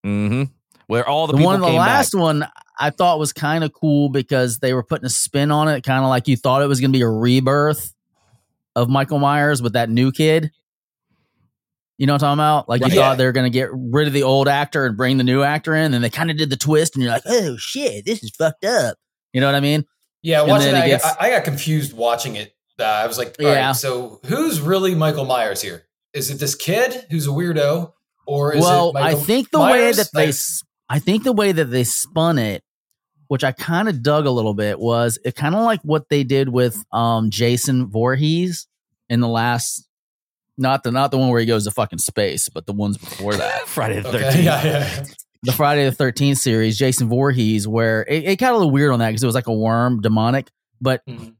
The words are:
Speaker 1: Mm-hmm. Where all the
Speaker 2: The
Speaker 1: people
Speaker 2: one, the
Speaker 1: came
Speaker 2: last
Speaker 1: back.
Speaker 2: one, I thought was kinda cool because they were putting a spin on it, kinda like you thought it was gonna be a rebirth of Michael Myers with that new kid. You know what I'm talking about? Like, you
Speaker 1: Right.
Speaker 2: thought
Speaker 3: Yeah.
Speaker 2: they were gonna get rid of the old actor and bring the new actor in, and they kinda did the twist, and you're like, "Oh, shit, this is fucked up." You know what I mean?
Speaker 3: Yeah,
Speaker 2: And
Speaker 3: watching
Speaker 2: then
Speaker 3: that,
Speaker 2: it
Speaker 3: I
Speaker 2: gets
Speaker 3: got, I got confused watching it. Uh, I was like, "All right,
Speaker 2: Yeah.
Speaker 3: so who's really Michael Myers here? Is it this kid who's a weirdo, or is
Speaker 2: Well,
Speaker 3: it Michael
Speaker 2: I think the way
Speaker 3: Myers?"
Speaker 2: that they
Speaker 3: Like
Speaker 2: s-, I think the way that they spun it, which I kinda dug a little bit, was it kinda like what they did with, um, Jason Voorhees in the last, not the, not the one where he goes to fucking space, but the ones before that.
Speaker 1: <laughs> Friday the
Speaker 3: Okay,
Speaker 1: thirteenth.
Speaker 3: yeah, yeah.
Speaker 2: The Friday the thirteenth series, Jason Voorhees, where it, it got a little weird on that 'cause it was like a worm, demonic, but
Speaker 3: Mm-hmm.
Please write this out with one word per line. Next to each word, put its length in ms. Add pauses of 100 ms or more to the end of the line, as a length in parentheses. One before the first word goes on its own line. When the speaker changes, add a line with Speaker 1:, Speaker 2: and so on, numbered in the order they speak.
Speaker 1:
Mm-hmm. 400 (440)
Where 200
all 200
the 60
Speaker 2:
The 40
Speaker 1:
people 140
Speaker 2:
one, 100
the 60
Speaker 1:
came 100
Speaker 2:
last 360
Speaker 1:
back. 80
Speaker 2:
one, 260 (320)
I 100
thought 300
was 140
kinda 360
cool 400
because 480
they 160
were 80
putting 240
a 60
spin 400
on 160
it, 160
kinda 240
like 200
you 80
thought 280
it 40
was 140
gonna 120
be 100
a 60
rebirth 840 (840)
of 140
Michael 300
Myers 420
with 120
that 180
new 200
kid. 380 (1500)
You 100
know 60
what 100
I'm 140
talking 20
about? 300
Like, 100
you 60
Speaker 1:
Right. 100
Speaker 2:
thought 160
Speaker 3:
Yeah. 40
Speaker 2:
they 100
were 80
gonna 160
get 240
rid 340
of 60
the 100
old 240
actor 380
and 100
bring 220
the 60
new 200
actor 320
in, 180
and 100
they 60
kinda 240
did 160
the 60
twist, 400
and 80
you're 80
like, 140
"Oh, 320
shit, 480
this 180
is 80
fucked 320
up." 340 (360)
You 80
know 60
what 80
I 40
mean? 260 (360)
Speaker 3:
Yeah, 200
Speaker 2:
And 80
Speaker 3:
watching 180
Speaker 2:
then 80
Speaker 3:
that, 60
Speaker 2:
it 40
Speaker 3:
I 40
Speaker 2:
gets 140
Speaker 3:
got, 180
I 100
got 120
confused 500
watching 420
it. 180 (260)
Uh, 40
I 240
was 100
like, 220
"All 80
right, 80
Speaker 2:
Yeah. 180
Speaker 3:
so 520
who's 360
really 340
Michael 300
Myers 360
here? 220 (300)
Is 180
it 80
this 160
kid 560
who's 160
a 40
weirdo, 600 (340)
or 280
is 100
Speaker 2:
Well, 260
Speaker 3:
it 40
Michael 260
Speaker 2:
I 20
think 300
the 80
way 80
Speaker 3:
Myers?" 300
Speaker 2:
that 160
they 140
Speaker 3:
Like 20
Speaker 2:
s-, 340 (240)
I 120
think 260
the 80
way 180
that 140
they 180
spun 560
it, 240 (640)
which 160
I 80
kinda 400
dug 340
a 60
little 220
bit, 260
was 460
it 100
kinda 260
like 220
what 260
they 140
did 260
with, 320 (120)
um, 360
Jason 580
Voorhees 800 (420)
in 100
the 80
last, 580 (720)
not 260
the, 80
not 200
the 60
one 120
where 100
he 60
goes 200
to 60
fucking 280
space, 500
but 160
the 80
ones 240
before 380
that. 260
Speaker 1:
<laughs> 60
Friday 340
the 80
Speaker 3:
Okay, 140
Speaker 1:
thirteenth. 220
Speaker 3:
yeah, 200
yeah. 380 (400)
Speaker 2:
The 100
Friday 320
the 100
thirteenth 440
series, 380
Jason 300
Voorhees, 600
where 420
it, 160
it 140
got 140
a 40
little 140
weird 220
on 60
that 120
'cause 120
it 40
was 80
like 120
a 60
worm, 480
demonic, 480 (320)
but 260
Speaker 3:
Mm-hmm. 220 (100)